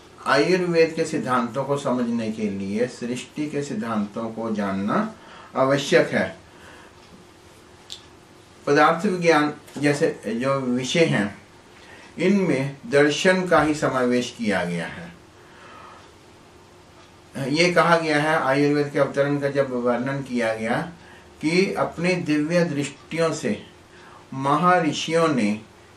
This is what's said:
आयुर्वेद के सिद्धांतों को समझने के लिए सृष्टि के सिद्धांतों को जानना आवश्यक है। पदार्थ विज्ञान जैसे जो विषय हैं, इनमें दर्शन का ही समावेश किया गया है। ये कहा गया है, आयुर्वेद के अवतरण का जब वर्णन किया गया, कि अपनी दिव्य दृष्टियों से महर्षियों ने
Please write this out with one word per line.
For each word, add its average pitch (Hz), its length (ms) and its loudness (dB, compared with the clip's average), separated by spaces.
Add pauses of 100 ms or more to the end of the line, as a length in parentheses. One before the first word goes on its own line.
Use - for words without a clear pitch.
(280)
आयुर्वेद 165 680 2
के 160 100 0
सिद्धांतों 127 580 -2
को 139 140 -2
समझने 117 540 -2
के 107 180 -2
लिए 107 380 -2
सृष्टि 127 600 -8
के 143 140 -4
सिद्धांतों 113 680 -4
को 113 260 -6
जानना 101 600 -2 (400)
आवश्यक 139 540 2
है। 101 280 -2 (2250)
पदार्थ 156 380 4
विज्ञान 165 480 2 (240)
जैसे 147 500 0
जो 131 320 -2
विषय 127 460 0
हैं, 110 320 -2 (840)
इनमें 151 580 0 (100)
दर्शन 147 600 4
का 160 140 4
ही 151 140 2
समावेश 123 640 0
किया 98 280 -2
गया 87 220 -6
है। - 260 -14 (2500)
ये 170 220 2
कहा 170 240 4
गया 151 240 2
है, 156 200 2
आयुर्वेद 143 480 2
के 143 100 -2
अवतरण 139 400 0
का 139 100 0
जब 135 220 -2
वर्णन 123 500 -2
किया 120 340 -2
गया, 123 360 -4 (500)
कि 180 320 2
अपनी 165 400 -2
दिव्य 151 520 0
दृष्टियों 147 680 -4
से 107 300 -6 (720)
महर्षियों 160 920 2
ने 107 340 0 (360)